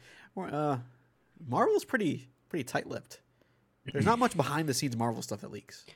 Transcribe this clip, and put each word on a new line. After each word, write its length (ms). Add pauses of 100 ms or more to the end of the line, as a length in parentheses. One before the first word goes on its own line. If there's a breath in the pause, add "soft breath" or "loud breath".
(340 soft breath)
Well, 220
uh, 220 (680)
Marvel's 380
pretty, 460 (180)
pretty 160
tight-lipped. 560 (720)
There's 140
not 120
much 200
behind-the-scenes 580
Marvel 260
stuff 200
that 100
leaks. 340 (100)